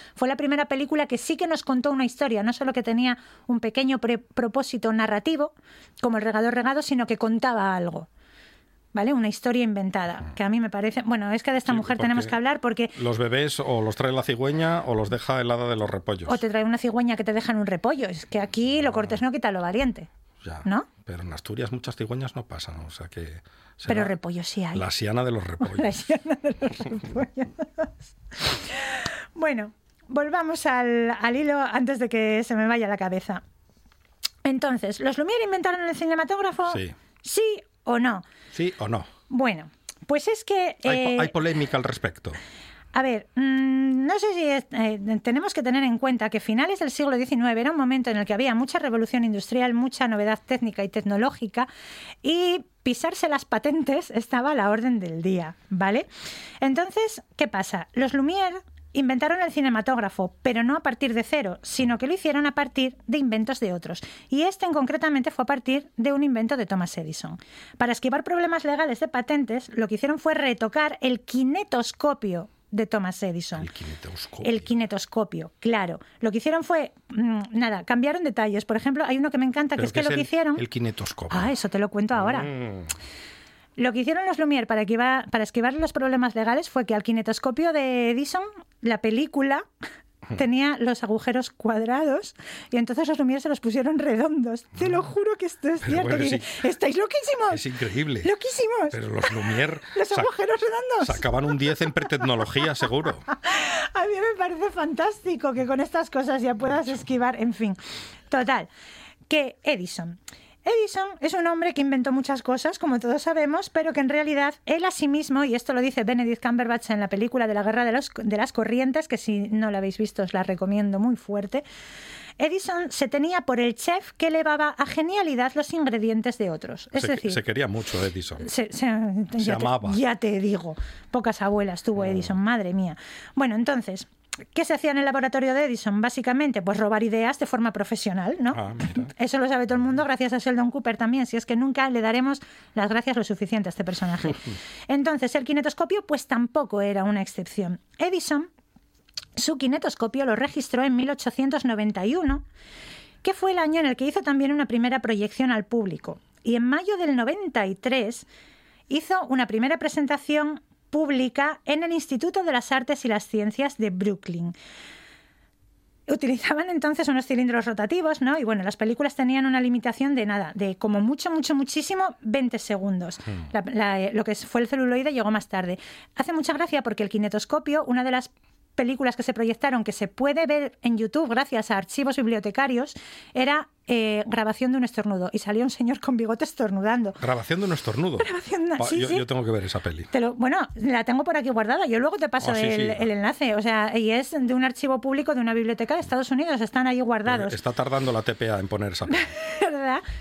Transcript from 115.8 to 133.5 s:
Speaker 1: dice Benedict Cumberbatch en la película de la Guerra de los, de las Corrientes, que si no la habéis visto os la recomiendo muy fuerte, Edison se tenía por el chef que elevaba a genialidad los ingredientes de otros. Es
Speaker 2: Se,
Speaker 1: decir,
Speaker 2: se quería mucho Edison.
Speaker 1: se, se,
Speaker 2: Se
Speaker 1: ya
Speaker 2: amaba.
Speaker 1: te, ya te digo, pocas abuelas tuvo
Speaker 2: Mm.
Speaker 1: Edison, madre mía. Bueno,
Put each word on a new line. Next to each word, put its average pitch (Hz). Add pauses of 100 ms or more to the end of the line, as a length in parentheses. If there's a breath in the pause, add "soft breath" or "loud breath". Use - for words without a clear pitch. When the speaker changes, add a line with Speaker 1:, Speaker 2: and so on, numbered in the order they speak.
Speaker 1:
dice 254
Benedict 233
Cumberbatch 233
en 208
la 196
película 233
de 214
la 208
Guerra 220
de 233
los, 247
de 214
las 247
Corrientes, 254
que 226
si 202
no 220
la 196
habéis 196
visto 208
os 180
la 185
recomiendo 196
muy 226
fuerte, 202 (720 loud breath)
Edison 349
se -
tenía 320
por 247
el 240
chef -
que 320
elevaba 302
a 285
genialidad 311
los 294
ingredientes 226
de 196
otros. -
Es 262
Speaker 2:
Se, 285
Speaker 1:
decir, 247
Speaker 2:
se 139
quería -
mucho 98
Edison. 92 (100)
Speaker 1:
se, 214
se, - (440)
Speaker 2:
Se 226
Speaker 1:
ya 214
Speaker 2:
amaba. 240
Speaker 1:
te, 196
ya 247
te 202
digo, 175 (360 loud breath)
pocas 233
abuelas 202
tuvo 202
Speaker 2:
Mm. 190
Speaker 1:
Edison, 190
madre 202
mía. 185 (380 loud breath)
Bueno, 262